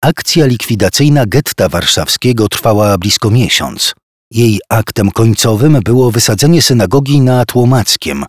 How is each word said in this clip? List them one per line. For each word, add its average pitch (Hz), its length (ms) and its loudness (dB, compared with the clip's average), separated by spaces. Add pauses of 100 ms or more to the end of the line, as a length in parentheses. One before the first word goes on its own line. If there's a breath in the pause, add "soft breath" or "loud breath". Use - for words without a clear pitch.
Akcja - 420 0
likwidacyjna 123 800 0
getta 107 440 -2
warszawskiego - 760 -2
trwała 104 500 0
blisko 101 320 -2
miesiąc. - 640 -2 (380)
Jej 110 280 0 (100)
aktem 113 420 -2
końcowym 113 720 2
było 123 280 2
wysadzenie 127 500 2
synagogi 135 600 2
na 127 240 2
Tłomackiem 117 840 -2